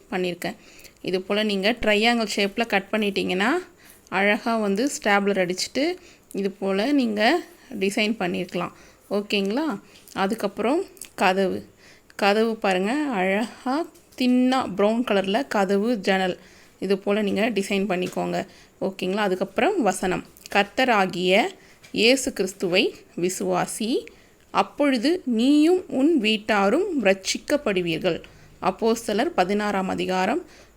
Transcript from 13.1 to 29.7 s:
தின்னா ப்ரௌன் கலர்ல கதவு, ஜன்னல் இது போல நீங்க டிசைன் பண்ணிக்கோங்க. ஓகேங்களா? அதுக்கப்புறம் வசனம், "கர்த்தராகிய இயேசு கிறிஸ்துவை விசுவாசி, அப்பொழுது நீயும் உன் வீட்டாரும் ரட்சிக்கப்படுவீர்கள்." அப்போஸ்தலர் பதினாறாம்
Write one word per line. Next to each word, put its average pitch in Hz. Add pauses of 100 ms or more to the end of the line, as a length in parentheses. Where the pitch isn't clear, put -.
தின்னா 254
ப்ரௌன் 220
கலர்ல 196
கதவு, 202
ஜன்னல் 190 (400)
இது 190
போல 202
நீங்க 202
டிசைன் 196
பண்ணிக்கோங்க. 180 (340)
ஓகேங்களா? 190
அதுக்கப்புறம் 214
வசனம், 185 (280)
"கர்த்தராகிய 202 (440)
இயேசு 247
கிறிஸ்துவை 196 (200)
விசுவாசி, 185 (440)
அப்பொழுது 269
நீயும் 294
உன் 285
வீட்டாரும் 220
ரட்சிக்கப்படுவீர்கள்." 190 (400)
அப்போஸ்தலர் 220
பதினாறாம் 202